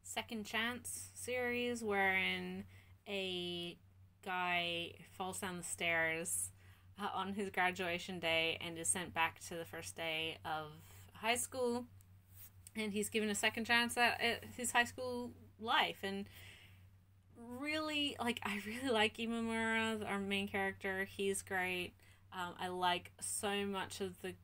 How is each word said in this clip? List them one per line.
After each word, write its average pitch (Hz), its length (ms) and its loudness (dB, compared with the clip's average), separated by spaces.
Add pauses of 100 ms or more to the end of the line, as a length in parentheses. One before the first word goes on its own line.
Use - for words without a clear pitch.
second 220 420 -6
chance 233 680 -4
series 240 680 0
wherein 190 800 2 (460)
a 175 680 -4 (480)
guy 175 680 0 (180)
falls 185 280 -4
down 180 180 -2
the 170 60 -6
stairs, 165 880 2 (500)
uh, 208 120 0
on 190 200 -2
his 196 160 0
graduation 180 720 0
day 165 400 4
and 170 180 -6
is 165 100 -2
sent 180 260 0
back 165 340 2
to 175 80 -6
the 165 100 -4
first - 300 -10
day 160 480 0
of 156 280 -2 (420)
high 226 220 2
school. 247 500 0 (880)
And 214 160 -2
he's 202 180 0
given 214 200 2
a 202 60 2
second 220 300 2
chance 240 320 4
at, 240 240 6
at 226 220 2 (120)
his 240 160 -2
high 240 140 6
school 247 460 -4 (280)
life. 208 440 2
And 196 240 -2 (1300)
really, 302 600 0
like, 233 240 0
I 208 220 -2
really 247 240 -2
like 220 280 6
Imamura, 226 920 2
our 202 120 2
main 196 280 2
character. 196 580 0
He's 196 360 0
great. 180 520 0 (400)
Um, 180 260 -4
I 185 100 0
like 180 500 2
so 202 460 0
much 196 360 -2
of 185 200 -4
the 185 120 -4 (100)